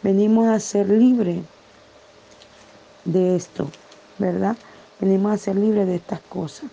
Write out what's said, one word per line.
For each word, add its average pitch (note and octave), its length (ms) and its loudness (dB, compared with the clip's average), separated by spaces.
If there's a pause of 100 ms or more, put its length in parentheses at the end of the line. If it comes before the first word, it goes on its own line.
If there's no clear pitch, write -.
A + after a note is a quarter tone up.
venimos A3 460 2
a A3 120 2
ser G3+ 300 -2
libres G#3+ 520 2 (1600)
de F3+ 300 0
esto, E3+ 340 -8 (480)
¿verdad? F#3+ 400 -2 (420)
Venimos F#3+ 340 0
a G#3 40 -2
ser G3 180 -4
libres G#3 300 0
de F3+ 120 -2
estas E3+ 240 -10
cosas. - 520 -10